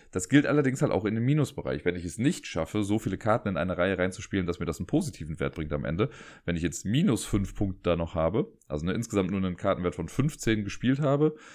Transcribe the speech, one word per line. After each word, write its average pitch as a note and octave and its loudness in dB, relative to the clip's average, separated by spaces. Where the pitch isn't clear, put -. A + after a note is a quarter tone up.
Das - -4
gilt C#3+ 6
allerdings C3+ 2
halt C#3+ 2
auch F#2+ 2
in G#2+ 0
dem A2+ 0
Minusbereich. C3 0
Wenn F2 2
ich E2+ -6
es F2 -8
nicht C#3 0
schaffe, F2+ -2
so G2+ 2
viele F#2+ -2
Karten A2 0
in F#2+ -2
eine F2 0
Reihe F2+ 2
reinzuspielen, F#2 -2
dass E2+ -2
mir E2+ -4
das D#2+ -2
einen F#2 -6
positiven D#2+ -2
Wert C#2+ -2
bringt D2+ -4
am D2 -2
Ende, F2 2
wenn F2 -2
ich D#2+ -2
jetzt E2 -4
minus B2+ 2
fünf G#2 -2
Punkte F#2+ 0
da E2+ 2
noch E2+ -2
habe, E2 0
also, D2+ -4
ne, F#2 2
insgesamt G2 0
nur G2+ 0
einen F#2 -2
Kartenwert F2+ 0
von E2+ -6
fünfzehn A2+ 0
gespielt B2 0
habe, D3+ 2